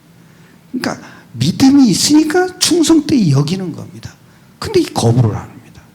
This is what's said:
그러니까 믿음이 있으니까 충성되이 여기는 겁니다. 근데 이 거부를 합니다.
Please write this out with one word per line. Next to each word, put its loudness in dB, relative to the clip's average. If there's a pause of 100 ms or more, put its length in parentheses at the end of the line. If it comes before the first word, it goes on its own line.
(720)
그러니까 -8 (260)
믿음이 2
있으니까 0
충성되이 2
여기는 -2
겁니다. -16 (440)
근데 -2
이 0
거부를 0
합니다. -18 (120)